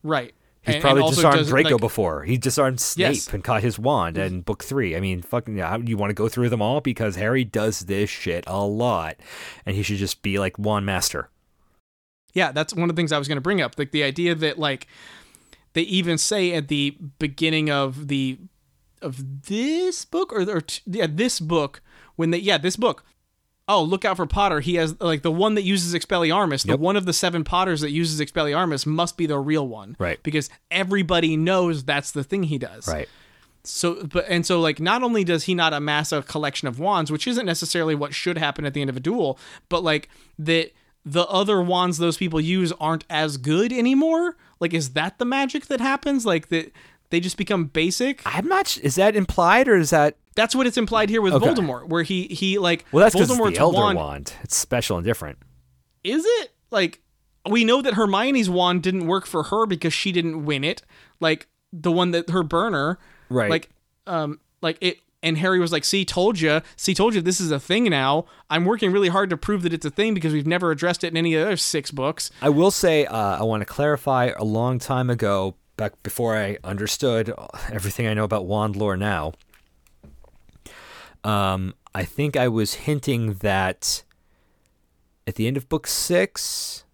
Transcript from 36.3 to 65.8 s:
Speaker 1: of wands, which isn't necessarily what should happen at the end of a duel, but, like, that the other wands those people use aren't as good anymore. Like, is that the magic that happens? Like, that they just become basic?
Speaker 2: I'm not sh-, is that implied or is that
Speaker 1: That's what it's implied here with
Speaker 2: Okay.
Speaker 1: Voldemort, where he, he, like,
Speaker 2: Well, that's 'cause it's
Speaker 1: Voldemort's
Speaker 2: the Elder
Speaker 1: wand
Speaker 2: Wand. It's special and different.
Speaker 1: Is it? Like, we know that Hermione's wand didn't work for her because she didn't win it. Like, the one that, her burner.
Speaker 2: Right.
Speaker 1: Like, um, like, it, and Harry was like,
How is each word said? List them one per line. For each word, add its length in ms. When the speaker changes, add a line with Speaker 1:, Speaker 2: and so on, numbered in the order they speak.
Speaker 1:
of 100
wands, 340
which 140
isn't 200
necessarily 480
what 200
should 240
happen 260
at 100
the 60
end 100
of 60
a 40
duel, 380
but, 160
like, 240
that 340
the 240
other 340
wands 360
those 200
people 220
use 400
aren't 280
as 300
good 340
anymore. 640
Like, 140
is 160
that 280
the 60
magic 420
that 140
happens? 460
Like, 220
that 240
they 100
just 180
become 280
basic? 600
Speaker 2:
I'm 220
not 200
sh-, 100
is 180
that 200
implied 520
or 80
is 140
that 260
Speaker 1:
That's 180
what 120
it's 120
implied 320
here 120
with 120
Speaker 2:
Okay. 140
Speaker 1:
Voldemort, 400
where 140
he, 260
he, 300
like, 340
Speaker 2:
Well, 100
that's 120
'cause 160
it's 20
Speaker 1:
Voldemort's 240
Speaker 2:
the 40
Elder 180
Speaker 1:
wand 200
Speaker 2:
Wand. 340
It's 140
special 420
and 60
different. 340
Speaker 1:
Is 200
it? 280
Like, 300
we 160
know 180
that 120
Hermione's 540
wand 340
didn't 240
work 200
for 180
her 220
because 260
she 200
didn't 340
win 180
it. 180
Like, 300
the 200
one 200
that, 180
her 120
burner. 560
Speaker 2:
Right. 200
Speaker 1:
Like, 200
um, 320
like, 200
it, 180
and 160
Harry 220
was 100
like, 140